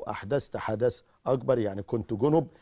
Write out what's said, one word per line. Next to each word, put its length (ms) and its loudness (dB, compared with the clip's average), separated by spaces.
احدثت 480 -4
حدث 440 0
اكبر، 340 2
يعني 240 -2
كنت 300 -4
جنب، 340 2